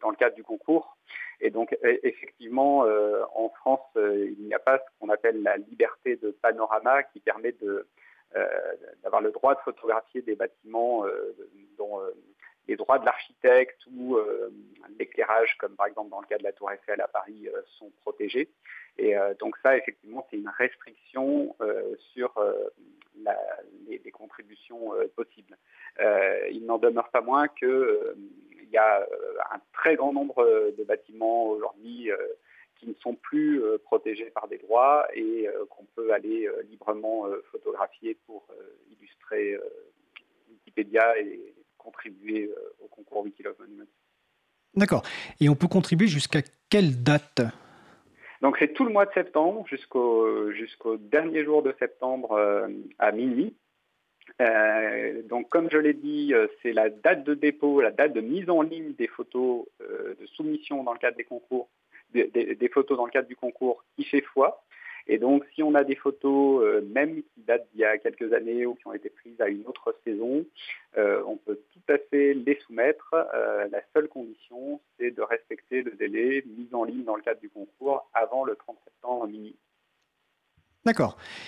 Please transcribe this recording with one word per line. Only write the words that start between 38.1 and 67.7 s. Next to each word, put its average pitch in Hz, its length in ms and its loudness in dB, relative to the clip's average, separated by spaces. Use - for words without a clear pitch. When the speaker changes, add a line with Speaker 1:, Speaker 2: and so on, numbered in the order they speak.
Speaker 1:
pour, 107 240 -20
euh, 101 120 -20
illustrer, 104 640 -6
euh, 98 60 -8
Wikipédia 110 680 0
et - 360 -10
contribuer, 107 680 -10
euh, - 400 -12
au - 40 -20
concours - 340 -10
Wiki 101 200 -14
Love 101 160 -10
Monuments. 101 320 -20
Speaker 2:
D'accord. 196 280 2
Et 147 80 8
on 147 60 8
peut 175 140 2
contribuer 180 380 4
jusqu'à 151 360 0
quelle 151 320 4
date ? 147 400 2
Speaker 1:
Donc 277 180 2
c'est - 140 2
tout 269 120 0
le 226 80 0
mois 202 140 6
de 196 60 -10
septembre 180 560 2
jusqu'au, 113 840 2
jusqu'au 113 440 -6
dernier 151 480 0
jour 151 180 4
de 135 160 0
septembre, 127 540 -4
euh, 104 360 2
à 104 140 4
minuit. 127 420 0
Euh, 110 840 2
donc 120 240 -6
comme 165 220 2
je 151 80 4
l'ai 151 160 6
dit, 143 400 0
euh, 110 120 6
c'est 117 100 -2
la 110 160 4
date 139 360 2
de 147 100 0
dépôt, 143 460 4
la 113 100 4
date 143 220 2
de 113 80 -2
mise 165 280 -4
en 165 140 4
ligne 160 320 -4
des 117 140 -2
photos, 123 580 -4
euh, 104 400 -10
de 151 60 -18
soumission 151 560 -6
dans 123 100 -4
le 120 60 -8
cadre 120 180 -2
des 117 80 -8
concours, 123 440 -6
des, 120 140 2
des, 117 260 0
des 123 140 0
photos 135 280 0
dans 120 100 -2
le 117 60 -12
cadre 131 160 0
du 127 80 -16
concours 123 480 -4
qui 143 80 -6
fait 143 180 2
foi. - 420 0
Et 113 100 2
donc, 139 340 4
si 156 120 -2
on 151 100 2
a 143 80 6
des 139 140 0
photos, 139 640 2
euh, 107 180 4
même 151 280 0
qui - 180 -20
datent 117 320 0